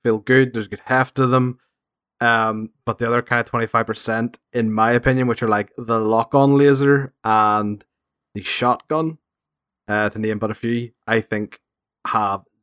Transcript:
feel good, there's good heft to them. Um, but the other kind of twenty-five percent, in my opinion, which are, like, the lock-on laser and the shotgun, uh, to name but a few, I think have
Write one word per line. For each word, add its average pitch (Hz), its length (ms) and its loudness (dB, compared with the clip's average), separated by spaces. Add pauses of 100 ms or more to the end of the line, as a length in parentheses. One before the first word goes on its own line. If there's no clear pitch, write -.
feel 110 160 0
good, 127 360 4
there's 107 140 -6
good 101 180 -12
heft 131 300 0
to 131 100 2
them. 127 320 0 (600)
Um, 110 500 0 (160)
but 113 120 -4
the 117 80 -2
other 120 160 0
kind 120 180 0
of 113 60 -6
twenty-five 117 400 -2
percent, 113 520 -4 (140)
in 113 200 -2
my 110 200 2
opinion, 127 360 2
which 117 140 -2
are, 113 60 0
like, 104 280 -2
the 113 240 -2
lock-on 113 560 2
laser 139 560 2 (100)
and 107 600 0 (500)
the 104 80 -10
shotgun, 156 760 -4 (680)
uh, 104 220 0
to 107 100 -8
name 107 200 -4
but 107 120 -4
a 110 40 -10
few, 117 380 -6 (140)
I 110 140 0
think 107 400 -8 (460)
have 98 360 -2 (200)